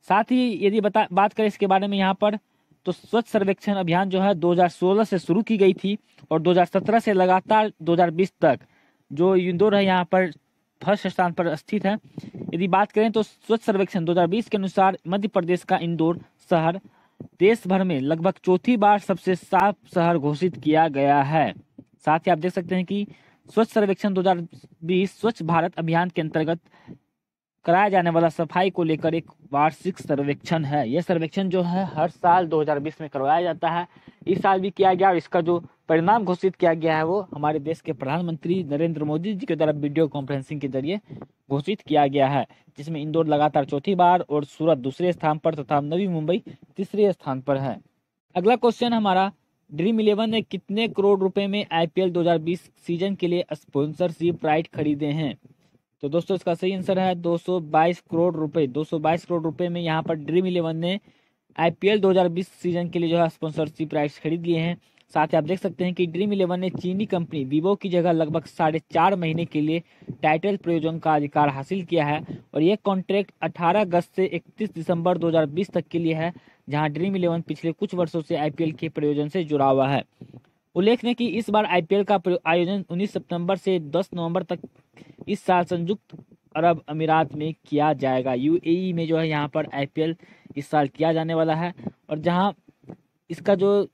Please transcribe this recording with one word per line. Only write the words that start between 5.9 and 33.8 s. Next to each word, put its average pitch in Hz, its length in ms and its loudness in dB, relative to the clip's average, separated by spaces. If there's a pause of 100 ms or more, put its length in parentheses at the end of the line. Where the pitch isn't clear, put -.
और 160 100 2
दो 170 100 2
हज़ार 175 140 6
सत्रह 208 340 0
से 220 140 0
लगातार 190 580 2 (100)
दो 165 120 0
हज़ार 170 180 4
बीस 180 300 -2
तक 139 180 4 (520)
जो 180 240 2
इंदौर 185 400 2
है 202 100 2
यहाँ 185 200 2
पर 185 260 2 (500)
फर्स्ट 202 260 0
स्थान 175 260 0
पर 165 220 -2
स्थित 196 300 -6
है। 208 120 0 (560)
यदि 175 140 -2
बात 190 240 2
करें 214 200 2
तो 214 120 0
स्वच्छ - 400 -4
सर्वेक्षण 190 420 0
दो 170 60 0
हज़ार 170 160 4
बीस 214 220 -2
के 220 80 -2
अनुसार 190 400 2 (100)
मध्य 202 200 -2
प्रदेश 175 360 0
का 185 140 0
इंदौर 165 420 0 (300)
शहर 170 300 2 (600)
देश 208 280 4
भर 190 160 2
में 170 180 0
लगभग 165 320 0 (100)
चौथी 185 340 2
बार 202 220 4
सबसे 185 360 -2
साफ 190 400 2 (200)
शहर 170 220 2
घोषित 151 460 -2
किया 156 240 4
गया 143 340 2
है। 139 320 0 (520)
साथ 156 140 2
ही 185 120 0
आप 165 60 4
देख 180 140 -4
सकते 180 240 -4
हैं 185 100 0
कि 202 200 -4 (480)
स्वच्छ 220 180 2
सर्वेक्षण 202 420 0
दो 185 80 0
हज़ार 175 260 2 (360)
बीस 185 360 0
स्वच्छ 214 240 -2
भारत 165 320 0
अभियान 165 340 0
के 170 120 -4
अंतर्गत 160 380 -2 (1080)
कराया 190 240 4
जाने 180 200 2
वाला 165 200 4
सफाई 180 400 0
को 175 140 -2
लेकर 160 300 0
एक 160 120 -4 (260)
वार्षिक 147 480 0
सर्वेक्षण 143 680 -2
है। 139 240 -2
यह 156 120 0
सर्वेक्षण 175 480 -2
जो 180 120 0
है 180 240 -2
हर 156 240 -2
साल 175 380 2
दो 156 140 0
हज़ार 147 180 0
बीस 156 220 -8
में 151 80 -10
करवाया 143 320 0
जाता 170 280 -2
है, 170 180 -4 (400)